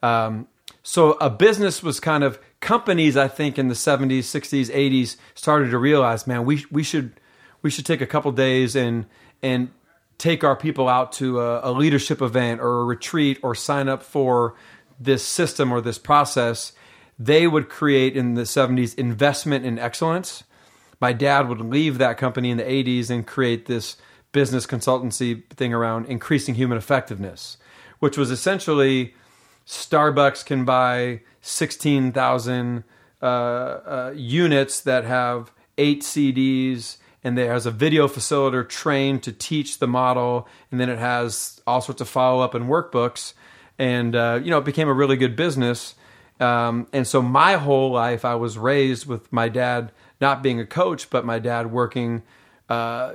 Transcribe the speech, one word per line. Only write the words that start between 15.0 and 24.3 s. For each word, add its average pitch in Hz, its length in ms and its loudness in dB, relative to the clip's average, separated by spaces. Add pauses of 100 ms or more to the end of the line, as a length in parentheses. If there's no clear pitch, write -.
system 143 500 0
or 120 80 0
this 113 180 -4
process, 127 720 0 (460)
they 151 280 4
would 156 220 2
create 135 480 2
in 123 180 0
the 120 120 -2
seventies 123 480 0
investment 135 720 0
in 117 140 -4
excellence. 160 640 -4 (560)
My - 120 2
dad 139 360 2
would 113 120 -6
leave 131 380 0
that 120 200 2
company 123 320 -2
in 120 60 -2
the 117 120 -4
eighties 127 420 0
and 120 160 -4
create 117 400 -2
this 117 300 -6 (360)